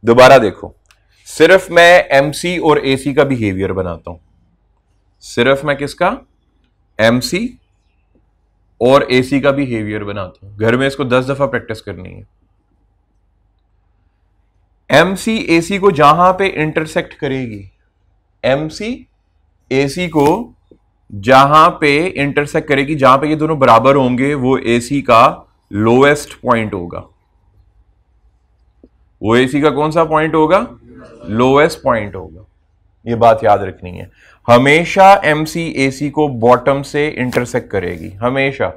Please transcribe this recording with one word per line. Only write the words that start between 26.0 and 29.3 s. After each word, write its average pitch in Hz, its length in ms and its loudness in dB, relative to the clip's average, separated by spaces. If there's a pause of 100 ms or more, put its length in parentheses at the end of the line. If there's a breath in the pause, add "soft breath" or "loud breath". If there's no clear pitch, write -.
पॉइंट 110 380 -4
होगा। 87 240 -10 (2250)
वो 110 140 0